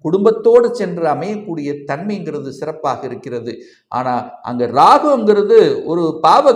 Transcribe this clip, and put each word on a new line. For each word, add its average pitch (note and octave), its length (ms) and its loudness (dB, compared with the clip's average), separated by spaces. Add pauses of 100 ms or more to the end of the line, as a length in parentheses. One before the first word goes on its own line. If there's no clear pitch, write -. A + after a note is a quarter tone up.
குடும்பத்தோடு A3 640 4 (120)
சென்று F3 340 -6
அமையக்கூடிய E3 560 -8 (220)
தன்மைங்கிறது D#3 680 -8
சிறப்பாக D3+ 400 -6 (100)
இருக்கிறது. A#2+ 440 -12 (460)
ஆனா B2+ 160 -4 (340)
அங்க B2 160 -4 (140)
ராகுங்கிறது A3 800 4 (320)
ஒரு E3+ 140 -2 (200)
பாவ B3 300 6